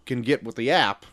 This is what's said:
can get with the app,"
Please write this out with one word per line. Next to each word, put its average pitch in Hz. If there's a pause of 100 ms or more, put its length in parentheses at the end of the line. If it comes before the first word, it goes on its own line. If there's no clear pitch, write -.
can 123
get 127
with 113
the 120
app," 120